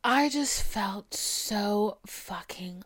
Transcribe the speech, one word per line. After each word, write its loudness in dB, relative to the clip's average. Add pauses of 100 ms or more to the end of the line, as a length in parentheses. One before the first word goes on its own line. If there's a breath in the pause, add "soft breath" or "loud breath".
I 6
just 0
felt -2
so 0
fucking -12